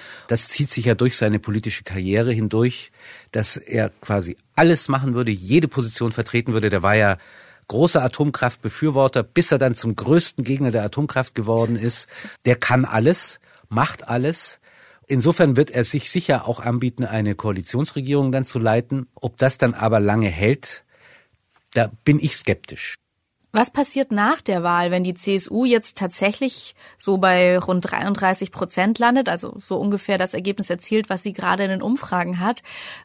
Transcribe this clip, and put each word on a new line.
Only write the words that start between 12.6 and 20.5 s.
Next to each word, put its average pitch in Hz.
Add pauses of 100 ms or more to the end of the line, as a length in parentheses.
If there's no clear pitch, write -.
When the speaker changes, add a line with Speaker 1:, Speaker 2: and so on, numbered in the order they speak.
Speaker 1:
alles, 120 (300)
macht -
alles. 127 (480)
Insofern 139
wird 147
er 123
sich -
sicher 139
auch 120
anbieten, 120
eine 104
Koalitionsregierung 131
dann 135
zu -
leiten. 120
Ob -
das 131
dann 120
aber 110
lange 104
hält, 101 (920)